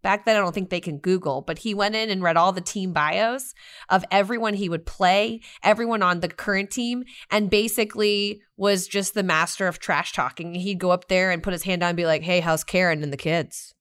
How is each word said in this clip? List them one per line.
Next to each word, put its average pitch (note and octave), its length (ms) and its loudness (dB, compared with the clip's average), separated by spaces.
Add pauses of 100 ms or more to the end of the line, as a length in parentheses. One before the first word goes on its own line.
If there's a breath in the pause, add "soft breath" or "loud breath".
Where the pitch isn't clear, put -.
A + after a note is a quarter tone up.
back G3+ 240 0
then, A3 100 4
I G#3 40 4
don't F3+ 140 0
think F#3 160 -4
they F3 120 -4
can D3+ 160 -8
Google, E3+ 420 0
but D#3 200 -8
he A3 140 -4
went G#3 220 0
in A3 140 -2
and F#3+ 120 -2
read E3+ 140 2
all F3 160 6
the F#3 80 -6
team F#3 320 -6
bios F#3+ 600 -2 (340 loud breath)
of F#3 240 2
everyone G#3+ 420 2
he G3+ 140 -2
would E3 180 -4
play, G3+ 540 2 (240 loud breath)
everyone A3 400 4
on F3 160 2
the E3+ 80 -2
current G3 440 -2
team, A#3+ 340 -4 (260 loud breath)
and G#3 180 2
basically G#3 920 0 (160)
was G3 280 2
just G3 280 -4
the G#3 100 0
master E3+ 420 0
of F3 140 -2
trash D#3 320 -2
talking. E3+ 440 -6
He'd F#3 220 -4
go F3+ 140 0
up F3+ 160 0
there F#3 240 2
and E3+ 100 -2
put G3 120 -4
his E3+ 100 -6
hand F#3 160 -2
down F3 120 2
and F3 40 -2
be E3+ 100 0
like, D#3 180 2
"Hey, F3 180 2
how's D#3+ 240 0
Karen F3 360 2
and D3 120 -4
the C#3 40 -6
kids?" - 640 -4